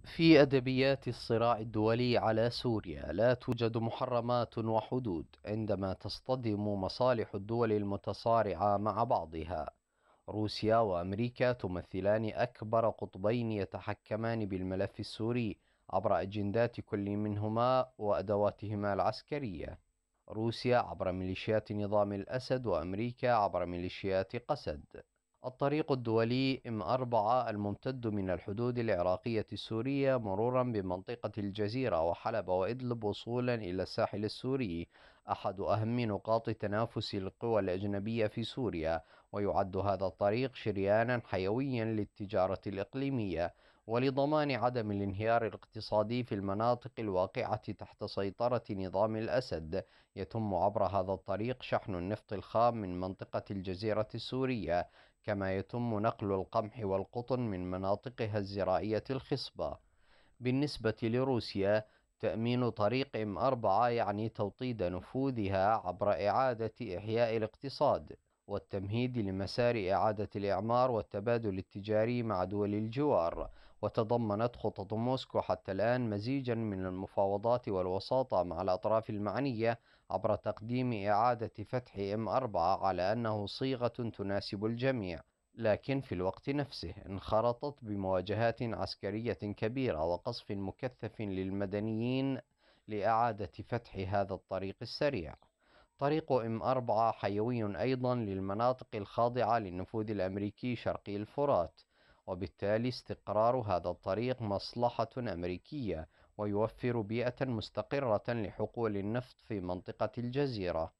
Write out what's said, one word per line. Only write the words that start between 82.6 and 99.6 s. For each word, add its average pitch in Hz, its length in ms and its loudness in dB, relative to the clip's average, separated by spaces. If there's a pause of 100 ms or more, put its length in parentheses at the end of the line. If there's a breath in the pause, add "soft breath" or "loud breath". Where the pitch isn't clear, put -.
على 92 260 2
أنه 110 340 0
صيغة 123 420 -2
تناسب 101 800 -4
الجميع، 117 560 -2 (340)
لكن 117 460 0
في 104 140 -6
الوقت 92 340 -2
نفسه 135 440 -4 (120)
انخرطت 120 800 -2
بمواجهات 101 800 0
عسكرية 101 720 -4
كبيرة 107 720 -2
وقصف 87 480 -4
مكثف 104 720 -6
للمدنيين 104 1200 -2 (480 soft breath)
لإعادة 107 640 0 (160)
فتح - 280 -6
هذا 95 380 0
الطريق 95 480 -6
السريع. 120 540 -2 (640 soft breath)
طريق 156 320 0
إم 113 320 2
أربعة 117 480 4
حيوي 107 680 0
أيضًا 123 360 2
للمناطق 104 800 0
الخاضعة 117 640 2
للنفوذ 101 520 -4